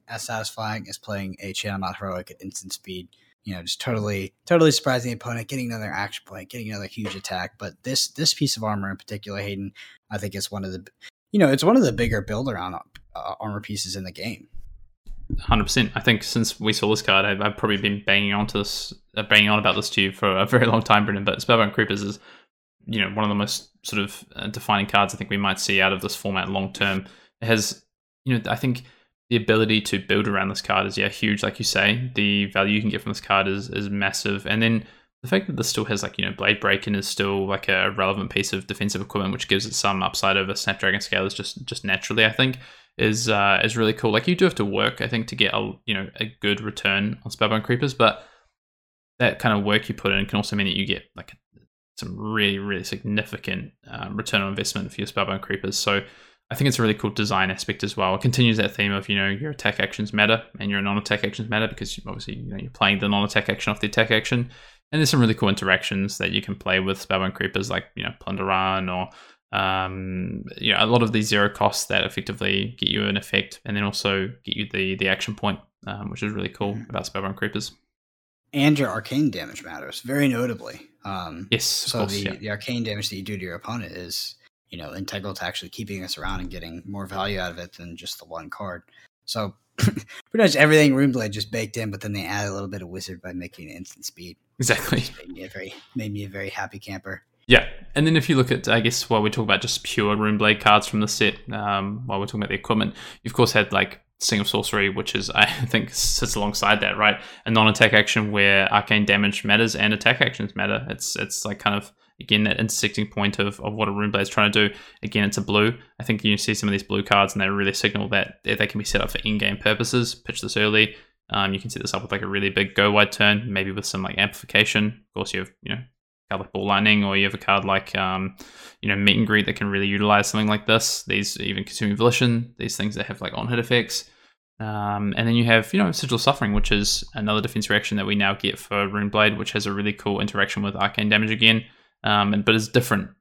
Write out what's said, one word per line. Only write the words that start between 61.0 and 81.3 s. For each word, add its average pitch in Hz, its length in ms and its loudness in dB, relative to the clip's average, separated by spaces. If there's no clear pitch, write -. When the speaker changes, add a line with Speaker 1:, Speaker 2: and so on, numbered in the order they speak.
Speaker 2:
actions 107 260 -6
matter 110 160 0
because - 320 -8
you, - 80 -14
obviously, 107 300 -10
you 117 120 -10
know, 98 80 -8
you're 123 140 -10
playing - 300 4
the 101 80 2
non-attack 101 400 2
action 104 240 -2
off - 80 -10
the 107 80 -2
attack 110 240 2
action. 120 380 0
And 151 80 2
there's 151 100 4
some 147 100 4
really 113 140 4
cool 110 140 0
interactions 98 720 0
that 92 120 -2
you 98 100 0
can 98 140 -6
play 95 240 0
with 95 220 -2
Spellbound 95 340 -2
Creepers, 95 340 -4
like, 92 180 -4
you - 80 -6
know, - 160 -6
Plunder 98 240 -6
Run 95 440 0
or, 92 200 -4
um, 95 920 -2
you 110 140 2
know, 95 120 2
a - 20 2
lot 117 160 4
of 110 80 2
these 107 160 0
zero 104 220 4
costs - 380 0
that 98 180 0
effectively 98 760 -4
get 104 120 -2
you 104 160 0
an 101 100 0
effect - 480 -2
and 104 120 -4
then 104 60 0
also 98 460 0
get - 120 -6
you 107 160 -4
the, 95 220 -2
the 95 140 0
action 95 260 -2
point, 101 240 -2
um, 101 220 -8
which - 120 -12
is 104 100 -2
really 95 160 -4
cool 101 260 -4
Speaker 1:
Mm-hmm. - 160 -10
Speaker 2:
about 110 160 -4
Spellbound 98 300 -6
Creepers. - 360 -4
Speaker 1:
And 143 260 4
your 127 120 0
arcane 123 420 -2
damage - 320 -10
matters, 73 380 -14
very 139 260 2
notably. 117 520 -4
Um, 90 460 -8